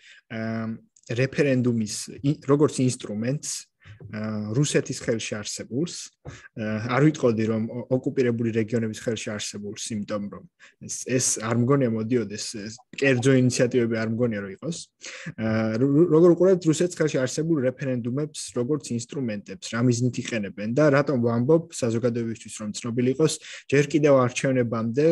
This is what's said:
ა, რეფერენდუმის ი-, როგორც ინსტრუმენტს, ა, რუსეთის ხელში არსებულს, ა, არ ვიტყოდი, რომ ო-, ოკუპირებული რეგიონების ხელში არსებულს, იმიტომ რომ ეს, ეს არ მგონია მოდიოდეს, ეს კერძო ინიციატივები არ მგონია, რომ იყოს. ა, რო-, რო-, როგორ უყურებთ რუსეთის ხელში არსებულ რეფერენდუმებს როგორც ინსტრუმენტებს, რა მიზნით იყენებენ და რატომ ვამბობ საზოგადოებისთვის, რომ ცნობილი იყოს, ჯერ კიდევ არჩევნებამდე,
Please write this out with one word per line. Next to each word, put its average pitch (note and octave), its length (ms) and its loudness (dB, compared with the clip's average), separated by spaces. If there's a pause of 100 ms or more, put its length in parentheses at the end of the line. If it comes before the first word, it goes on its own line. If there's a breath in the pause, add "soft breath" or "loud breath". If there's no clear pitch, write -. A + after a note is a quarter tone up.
(260 loud breath)
ა, A2+ 140 -10 (680)
რეფერენდუმის B2 880 0 (220)
ი-, C#3+ 220 0
როგორც C#3+ 400 2
ინსტრუმენტს, B2 720 -2 (560 loud breath)
ა, G#2+ 140 -10 (280)
რუსეთის C3+ 500 0
ხელში A#2 360 -4
არსებულს, A2 600 -6 (560 loud breath)
ა, G#2+ 180 -6 (180)
არ B2+ 160 2
ვიტყოდი, B2 420 4
რომ A2 200 2
ო-, A#2+ 220 -6
ოკუპირებული B2 640 0
რეგიონების A2 500 -2
ხელში A#2 280 -4
არსებულს, G#2 580 -8
იმიტომ G#2 400 -6
რომ - 180 -14 (320 soft breath)
ეს, - 260 -12
ეს B2+ 240 -2 (100)
არ A2+ 200 -2
მგონია B2 360 2
მოდიოდეს, A2 520 -2 (120)
ეს G#2+ 180 -10 (160)
კერძო C3+ 440 2
ინიციატივები A#2+ 640 2
არ A2 120 -2
მგონია, A2+ 320 -2
რომ G2 120 -10
იყოს. C#3+ 260 -10 (540 loud breath)
ა, A2 140 -4 (260)
რო-, B2+ 180 2
რო-, D#3 180 4
როგორ D#3+ 220 8
უყურებთ F3+ 340 4
რუსეთის E3+ 320 0
ხელში D#3 240 0
არსებულ D#3 400 0
რეფერენდუმებს B2+ 880 -4
როგორც C3 400 -2
ინსტრუმენტებს, A2+ 800 -6
რა A2+ 160 -4
მიზნით B2 340 2
იყენებენ G#2 540 -6
და C#3+ 180 4
რატომ C#3+ 300 4
ვამბობ B2 520 2
საზოგადოებისთვის, A#2 840 -2
რომ G#2+ 140 -8
ცნობილი A#2+ 400 -2
იყოს, D3+ 220 2 (320 loud breath)
ჯერ C#3+ 220 4
კიდევ D3 300 4
არჩევნებამდე, B2 960 0